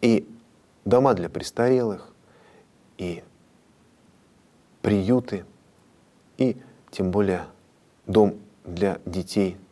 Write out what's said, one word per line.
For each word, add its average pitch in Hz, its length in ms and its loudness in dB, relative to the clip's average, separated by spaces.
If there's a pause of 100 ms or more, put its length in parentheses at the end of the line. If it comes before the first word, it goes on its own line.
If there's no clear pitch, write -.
И 117 260 4 (600)
дома 123 260 4
для 87 160 -2
престарелых, 117 800 -2 (880)
и 87 260 -8 (1600)
приюты, 104 640 0 (920)
и 131 180 0 (340)
тем 95 200 -2
более 95 340 0 (640)
дом 104 300 4 (280)
для 92 400 -4
детей 90 540 -4 (140)